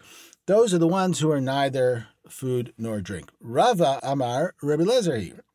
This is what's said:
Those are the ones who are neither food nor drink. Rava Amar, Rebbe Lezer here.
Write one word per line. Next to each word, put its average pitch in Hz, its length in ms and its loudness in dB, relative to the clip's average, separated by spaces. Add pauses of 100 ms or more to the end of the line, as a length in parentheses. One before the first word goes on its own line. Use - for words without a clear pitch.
(460)
Those 214 280 4
are 180 40 2
the 165 100 4
ones 185 320 0
who 156 120 0
are 143 100 0
neither 131 680 0 (220)
food 123 480 -6
nor 110 240 -6
drink. 87 300 -10 (100)
Rava 151 640 2
Amar, 135 580 -2
Rebbe 151 220 0
Lezer 185 360 2
here. - 240 -10 (120)